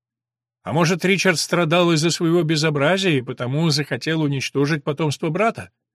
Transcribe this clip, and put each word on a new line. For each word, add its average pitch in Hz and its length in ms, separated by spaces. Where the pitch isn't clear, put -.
А 101 100
может, 165 320
Ричард 185 340
страдал 175 540
из-за 160 160
своего 170 340
безобразия 156 760
и 127 40
потому 131 480
захотел 151 520
уничтожить 143 640
потомство 156 460
брата? 190 420